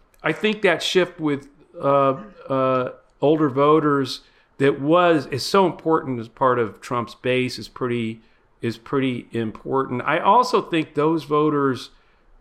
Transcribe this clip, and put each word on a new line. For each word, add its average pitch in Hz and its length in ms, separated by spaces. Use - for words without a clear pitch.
I 156 100
think 214 300
that 165 200
shift 175 380
with, 143 280
uh, 139 440
uh, 131 440
older 151 300
voters 143 720
that 139 240
was, 165 460
is 123 180
so 196 220
important 151 540
as 113 80
part 123 300
of 104 220
Trump's 120 340
base 127 440
is 110 100
pretty, 117 540
is 117 160
pretty 131 540
important. 123 720
I 156 160
also 220 440
think 160 320
those 156 300
voters, 143 640